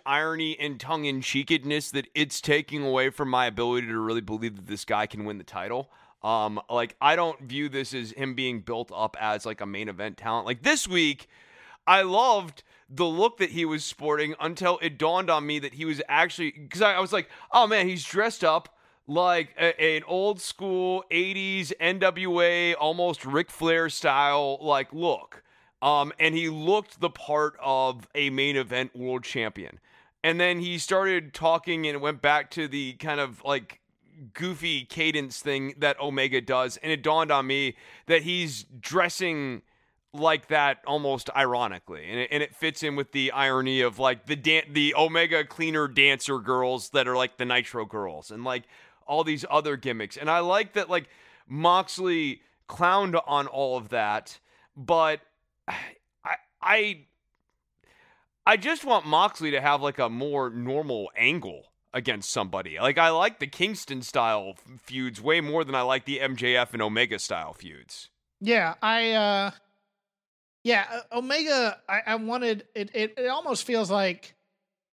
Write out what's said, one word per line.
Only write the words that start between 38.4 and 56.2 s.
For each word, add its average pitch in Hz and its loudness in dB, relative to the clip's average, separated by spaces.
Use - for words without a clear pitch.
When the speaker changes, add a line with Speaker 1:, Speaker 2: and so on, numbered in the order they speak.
Speaker 1:
dressing 160 -2
like 156 2
that 143 2
almost 139 -2
ironically. 107 0
And 120 -4
it, 123 -2
and 147 0
it - -6
fits 160 -4
in 147 -4
with 139 -6
the 135 0
irony 131 2
of, 120 0
like, 127 0
the 151 -4
dan-, 151 2
the 147 2
Omega 160 4
cleaner 156 -2
dancer 135 2
girls 127 -2
that 131 2
are, 127 0
like, 127 0
the 127 -6
Nitro 123 -2
girls 98 -8
and, 113 -14
like, 127 -6
all 151 0
these 156 -2
other 147 0
gimmicks. 113 -6
And 147 -4
I 170 4
like 190 0
that, 185 -2
like, 170 -2
Moxley 170 2
clowned 180 4
on 143 2
all 127 -2
of 107 -8
that, 107 -2
but 156 2
I, - -10